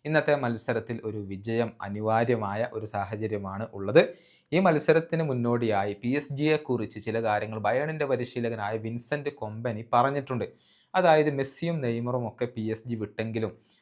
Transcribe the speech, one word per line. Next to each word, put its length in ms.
ഇന്നത്തെ 300
മത്സരത്തിൽ 680
ഒരു 120
വിജയം 560
അനിവാര്യമായ 880
ഒരു 140
സാഹചര്യമാണ് 880
ഉള്ളത്. 340
ഈ 60
മത്സരത്തിന് 640
മുന്നോടിയായി 680
പി 60
എസ് 240
ജിയെ 240
കുറിച്ച് 480
ചില 180
കാര്യങ്ങൾ 360
ബയേണിന്റെ 540
പരിശീലകനായ 640
വിൻസെന്റ് 540
കൊമ്പനി 520
പറഞ്ഞിട്ടുണ്ട്. 540
അതായത്, 440
മെസ്സിയും 420
നെയ്മറും 480
ഒക്കെ 160
പി 160
എസ് 280
ജി 60
വിട്ടെങ്കിലും 580